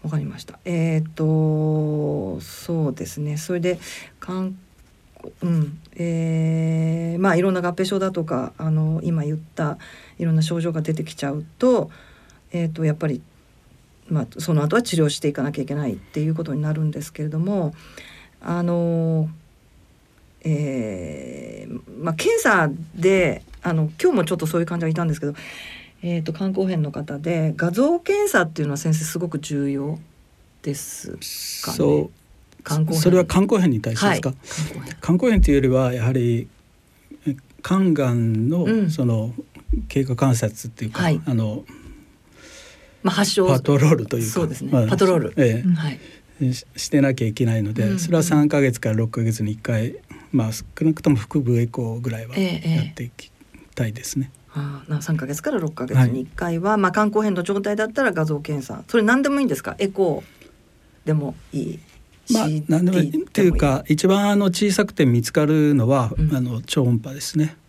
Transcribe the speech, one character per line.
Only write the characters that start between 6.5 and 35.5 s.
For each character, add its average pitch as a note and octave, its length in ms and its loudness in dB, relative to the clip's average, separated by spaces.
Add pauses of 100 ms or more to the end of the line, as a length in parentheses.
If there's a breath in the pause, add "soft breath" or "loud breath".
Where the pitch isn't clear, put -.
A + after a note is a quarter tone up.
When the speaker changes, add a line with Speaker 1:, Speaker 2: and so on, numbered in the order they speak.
Speaker 1:
ー、 F3+ 40 0
ま F#3+ 100 4
あ、 E3 40 4
い F3 60 4
ろ F#3+ 100 2
ん - 20 0
な F#3 60 0
合 F3 140 -2
併 F#3+ 100 -2
症 F#3+ 160 0
だ F#3+ 120 0
と F3 120 -2
か、 B2+ 340 -4
あ D#3+ 140 -2
の、 D#3 320 2
今 D#3+ 200 0
言 D3+ 120 -2
っ - 20 -8 (180)
た D3+ 220 -4 (400 loud breath)
い F3 60 -6
ろ E3 80 2
ん D#3+ 60 4
な D#3+ 40 4
症 E3 200 0
状 E3 100 -2
が D#3+ 100 -2
出 D#3 120 -2
て D#3 100 -4
き - 120 -12
ち C#3+ 100 -6
ゃ C#3 80 -4
う D3+ 100 -6 (140)
と、 B3 340 2 (600 loud breath)
え E3+ 140 -2
ー - 20 -2
っ - 20 -6
と、 D#3+ 140 -4
や D3+ 80 4
っ - 20 0
ぱ D#3+ 120 -4
り、 C3+ 140 -4 (840)
ま D3+ 140 0
あ、 A#2 60 -6 (100)
そ D#3+ 160 -2
の D3 100 4
後 D#3+ 140 2
は A#3+ 40 4
治 F#3 140 -4
療 D#3 140 4
し - 100 -6
て D#3 80 -2
い D3 60 0
か C#3+ 100 -4
な D3 80 -2
き - 80 -8
ゃ C3+ 40 -4
い - 20 -4
け C#3+ 100 -6
な D3 100 -2
い G#2 100 -2
っ - 20 -
て - 240 -8
い D#3 80 0
う D#3+ 40 0
こ D#3+ 120 -4
と C3+ 80 -6
に D3 80 -2
な D3+ 100 -2
る D#3 140 -2
ん D3 60 0
で D3 100 -8
す - 100 -12
け D#3 120 -8
れ D#3 40 -4
ど D#3 120 -4
も、 F3+ 340 -2 (680 loud breath)
あ F3 240 -4
の、 E3 680 0 (1160)
え E2 1200 -6
ー、 - 120 -10 (200)
ま D#3+ 120 -2
あ、 - 20 -4
検 A4+ 260 0
査 F3 300 4 (240)
で、 F3+ 480 2 (200)
あ F3 100 0
の、 D#3 180 0 (100)
今 F4+ 100 4
日 C#4 40 0
も F3+ 80 2
ち D#3+ 80 -2
ょ F3+ 40 0
っ - 20 -10
と D#3+ 100 -4
そ E3 120 0
う - 20 2
い - 20 0
う - 20 0
患 E3+ 120 -6
者 E3 80 -2
が D#3+ 60 0
い - 20 0
た E3+ 100 0
ん E3 60 0
で D3 40 0
す - 60 -4
け D3 60 -6
ど、 D3 80 -4 (680 loud breath)
え E3+ 180 -2
ー D#3+ 40 -4
と、 D#3+ 80 -6
肝 F#3+ 220 -4
硬 F#3+ 120 0
変 F3 160 0
の D3 120 -2
方 D3 260 -8
で、 D#3+ 380 0
画 E3+ 140 0
像 C#4+ 280 2
検 G4+ 300 0
査 G3 140 4
っ D#3+ 60 -2
て D#3 120 -6
い - 20 0
う D3 60 -2
の - 20 -2
は、 C#3 60 -4
先 D#3 160 0
生、 D#3 100 0
す E3 160 -6
ご F3 80 -4
く D#3 100 -6
重 C#3+ 320 -4
要 C#3+ 300 -4 (600)
で C#3+ 120 -6
す - 380 -12 (500)
か - 100 -8
ね？ - 60 -6
Speaker 2:
そ D3 260 4
う。 E3+ 60 -6 (540)
Speaker 1:
肝 D3+ 220 -2
硬 D#3+ 60 -2
変。 D#3+ 100 2
Speaker 2:
そ F3 100 6
れ F3+ 60 6
は F3 80 4
肝 F#3+ 220 4
硬 G#3 120 4
変 F3+ 100 6
に A2 120 2
対 A2+ 160 -4
し - 20 -4
て G3+ 80 4
で F3 80 4
す - 60 -4
か？ C3 80 -2
Speaker 1:
は C3+ 60 -6
い。 - 60 -20
肝 - 380 -8
硬 B2+ 60 -12
変。 - 160 -14
Speaker 2:
肝 F3 160 2
硬 B3 140 4
変 F#3+ 100 6
と D3 100 6